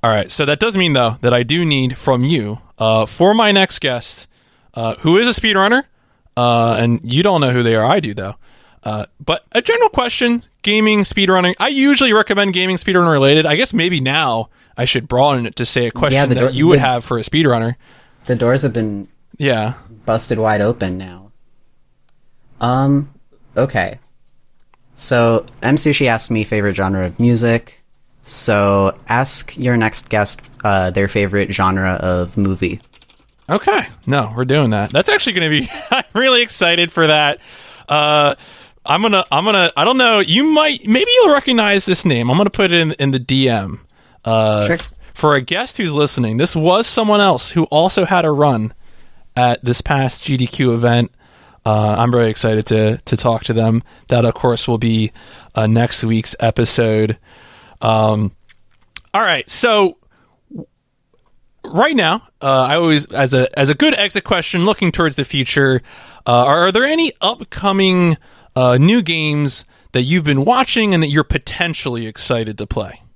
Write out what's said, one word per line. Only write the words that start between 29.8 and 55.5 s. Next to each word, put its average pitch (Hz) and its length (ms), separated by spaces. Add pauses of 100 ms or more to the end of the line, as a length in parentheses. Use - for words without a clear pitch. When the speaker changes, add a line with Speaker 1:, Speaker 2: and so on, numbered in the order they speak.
Speaker 2:
guest, 104 320 (220)
uh, 95 280
their 101 160
favorite 101 460
genre 95 400
of 90 440
movie. 101 420 (720)
Speaker 1:
Okay. 285 380 (180)
No, 127 300
we're 123 100
doing 135 260
that. 104 200
That's 156 180
actually 403 240
gonna 170 160
be, 151 200 (100)
<laughs> - 120
I'm 262 120 (100)
really 247 280
excited 175 500
for 165 160
that. 151 320 (480)
Uh, 147 480 (500)
I'm - 160
gonna, 208 300
I'm 151 140
gonna, 196 300
I 147 100
don't 254 120
know, 233 220
you 185 240
might, 302 440
maybe 262 280
you'll 440 180
recognize 220 520
this 185 200
name. 120 240
I'm 131 80
gonna 202 120
put 190 220
it 170 80
in, 160 140
in 139 180
the 131 80
D 131 300
M. 98 320 (440)
Uh, 107 420
Speaker 2:
Sure. 135 100 (360)
Speaker 1:
for 151 220
a 135 60
guest 185 360
who's 175 160
listening, 135 440
this 160 180
was 180 300
someone 208 360
else 185 300
who - 140
also 170 400
had 175 200
a 156 60
run 135 420 (600)
at 123 280
this 120 180
past 135 440
G 139 120
D 123 80
Q 127 280
event. 120 380 (540)
Uh, 107 320
I'm 120 140
very 117 180
excited 107 380
to, 110 300
to - 200
talk 113 280
to - 80
them. 113 300 (240)
That, 120 180
of 113 80
course, 120 340
will 117 100
be, 110 340 (440)